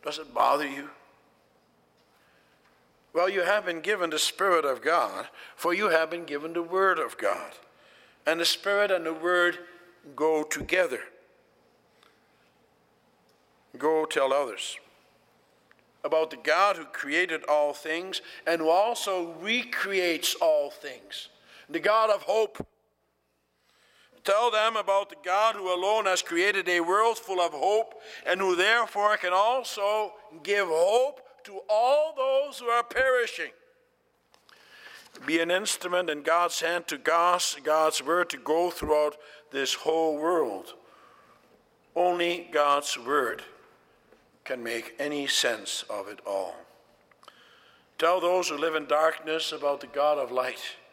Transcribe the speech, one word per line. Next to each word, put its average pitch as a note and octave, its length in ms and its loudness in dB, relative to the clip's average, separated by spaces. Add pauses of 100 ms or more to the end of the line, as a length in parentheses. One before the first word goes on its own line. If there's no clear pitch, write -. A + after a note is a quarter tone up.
Does D3+ 160 -6
it C#3+ 140 -16
bother B2+ 340 4
you? C#3 240 -10 (2250)
Well, F3 140 2
you G3 140 0
have G3 240 2
been E3 160 -4
given F3+ 280 -2
the D#3 100 -2
Spirit F3 440 2
of C3 180 -2
God, A#2+ 460 0 (300)
for F3 160 -2
you G3+ 160 0
have D#3+ 200 4
been E3+ 140 -8
given D3+ 300 -8
the E3+ 100 -4
Word F#3 340 2
of B2+ 200 -4
God. - 400 -2 (680)
And E3 140 0
the E3+ 60 0
Spirit G3+ 440 2
and F3 160 0
the D#3+ 80 -4
Word F3 540 0 (480)
go D#3 280 2
together. D3+ 680 -2 (2750)
Go D#3 280 2
tell C#3 260 0
others C3 460 -4 (1300)
about D#3 240 2
the C3+ 80 -12
God E3+ 400 2
who D#3 80 -12
created D#3 600 -2
all D3 280 2
things F3 480 -6 (240)
and E3 160 0
who D#3+ 80 2
also F#3 640 2
recreates F#3+ 1000 -2
all D3+ 360 2
things. A2+ 560 -14 (400)
The D#3 140 -4
God A3 280 4
of G3+ 140 2
hope. G#3+ 420 0 (1600)
Tell A3 280 2
them A3 260 2
about G3 320 0
the F3 120 -16
God G#3 340 2
who F#3+ 140 -6
alone G3 360 0
has F#3 160 2
created F3+ 480 0
a F3 100 2
world G#3+ 400 2
full F#3+ 220 -4
of E3+ 100 0
hope G3 500 0 (240)
and F3+ 140 0
who F#3+ 160 2
therefore G#3 640 2
can F3+ 160 -2
also G#3+ 840 0 (260)
give G3+ 260 0
hope G#3+ 580 2 (160)
to G3 240 -14
all C#4 460 2
those C4+ 460 0
who A#3+ 80 -6
are A#3+ 160 2
perishing. A#3+ 680 -2 (1700)
Be D#3+ 140 2
an E3 100 0
instrument F3+ 580 -2
in D3 140 -4
God's E3+ 380 0
hand E3+ 300 -4
to D3 100 -6
God's, F3 640 2
God's D#3 400 2
word E3+ 260 2
to D3 80 -8
go D#3+ 320 2
throughout D3+ 500 0 (300)
this C3+ 240 -2
whole D#3+ 440 2
world. D3 580 0 (1200)
Only F3 560 0
God's C#3+ 440 2
word B2 480 -2 (1000)
can B2+ 180 -8
make A#2 380 -8
any C#3+ 260 -4
sense A#2 640 -2
of G2+ 180 -8
it G#2 200 -16
all. F#2+ 300 -4 (1400)
Tell F3 220 2
those F3 300 0
who D3+ 80 -6
live D#3+ 180 -2
in D3+ 100 -4
darkness D#3+ 680 0
about C#3+ 300 -2
the C#3 60 -16
God C#3+ 320 2
of B2 120 -4
light. B2+ 440 -4 (180)